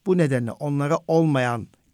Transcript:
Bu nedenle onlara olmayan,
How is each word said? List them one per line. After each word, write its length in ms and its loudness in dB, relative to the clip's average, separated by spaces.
Bu 120 2
nedenle 340 0
onlara 460 -2
olmayan, 600 0